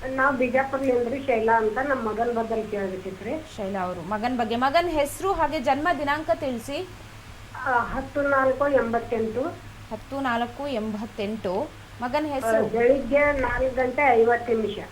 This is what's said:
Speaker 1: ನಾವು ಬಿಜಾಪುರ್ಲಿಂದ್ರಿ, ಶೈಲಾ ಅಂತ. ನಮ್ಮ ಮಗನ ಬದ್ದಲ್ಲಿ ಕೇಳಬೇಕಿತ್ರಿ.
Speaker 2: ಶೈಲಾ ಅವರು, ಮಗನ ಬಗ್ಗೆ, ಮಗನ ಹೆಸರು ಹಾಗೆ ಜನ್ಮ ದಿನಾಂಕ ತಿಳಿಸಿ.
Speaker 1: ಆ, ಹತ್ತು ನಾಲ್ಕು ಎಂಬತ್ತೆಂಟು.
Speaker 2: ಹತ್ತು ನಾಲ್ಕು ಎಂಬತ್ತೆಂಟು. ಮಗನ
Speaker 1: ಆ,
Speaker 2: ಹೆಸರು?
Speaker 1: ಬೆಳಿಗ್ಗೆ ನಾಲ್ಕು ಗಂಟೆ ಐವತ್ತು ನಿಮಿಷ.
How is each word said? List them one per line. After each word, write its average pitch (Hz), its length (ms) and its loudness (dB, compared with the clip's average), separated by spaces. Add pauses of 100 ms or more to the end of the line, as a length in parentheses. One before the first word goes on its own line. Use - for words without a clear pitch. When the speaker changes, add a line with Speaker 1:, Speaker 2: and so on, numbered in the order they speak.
(160)
Speaker 1:
ನಾವು 269 220 2
ಬಿಜಾಪುರ್ಲಿಂದ್ರಿ, 262 800 2
ಶೈಲಾ 226 380 4
ಅಂತ. 214 200 2
ನಮ್ಮ 262 320 0
ಮಗನ 214 140 -2
ಬದ್ದಲ್ಲಿ 226 400 -2
ಕೇಳಬೇಕಿತ್ರಿ. 196 800 -6 (120)
Speaker 2:
ಶೈಲಾ 196 220 -4
ಅವರು, 180 300 -4
ಮಗನ 226 280 -2
ಬಗ್ಗೆ, 226 180 0
ಮಗನ 277 340 4
ಹೆಸರು 311 420 0
ಹಾಗೆ 311 280 0
ಜನ್ಮ 277 280 2 (120)
ದಿನಾಂಕ 302 340 -2
ತಿಳಿಸಿ. 285 560 -4 (760)
Speaker 1:
ಆ, 247 140 2
ಹತ್ತು 269 420 -4
ನಾಲ್ಕು 269 460 4
ಎಂಬತ್ತೆಂಟು. 233 880 0 (360)
Speaker 2:
ಹತ್ತು 269 300 -8
ನಾಲ್ಕು 240 460 -2
ಎಂಬತ್ತೆಂಟು. 214 1000 -4 (320)
ಮಗನ 269 300 -2
Speaker 1:
ಆ, - 20 -4
Speaker 2:
ಹೆಸರು? 220 440 2
Speaker 1:
ಬೆಳಿಗ್ಗೆ 269 640 4
ನಾಲ್ಕು 247 340 0
ಗಂಟೆ 254 440 4
ಐವತ್ತು 233 340 4
ನಿಮಿಷ. 220 240 0 (140)